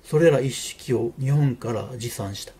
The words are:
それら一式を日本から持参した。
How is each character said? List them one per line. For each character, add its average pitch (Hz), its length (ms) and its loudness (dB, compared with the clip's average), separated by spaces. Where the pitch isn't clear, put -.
そ 151 140 0
れ 165 120 8
ら 135 100 4
一 131 140 -2
式 - 380 -8
を 117 260 0
日 135 120 -2
本 143 260 4
か 117 160 -6
ら 101 240 -6
持 117 140 -8
参 101 240 -8
し - 100 -12
た。 - 160 -16